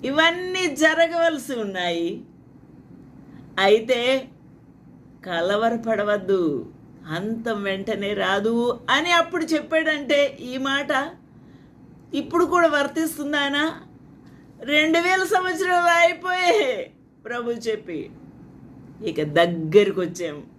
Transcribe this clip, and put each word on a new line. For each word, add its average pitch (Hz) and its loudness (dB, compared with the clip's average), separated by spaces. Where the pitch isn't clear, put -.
ఇవన్నీ 359 0
జరగవలసి 320 2
ఉన్నాయి. 175 -2
అయితే 233 4
కలవరపడవద్దు, 202 0
అంతం 226 -4
వెంటనే 196 -4
రాదు 202 0
అని 330 0
అప్పుడు 339 -2
చెప్పాడంటే 302 0
ఈ 254 -10
మాట 285 -2
ఇప్పుడు 339 0
కూడా 339 4
వర్తిస్తుందానా? 294 -2
రెండు 320 4
వేల 381 2
సంవత్సరాలు 359 2
అయిపోయాయి 359 2
ప్రభు 240 -6
చెప్పి. 180 -6
ఇక 156 -4
దగ్గరికి 175 4
వచ్చాము 156 -6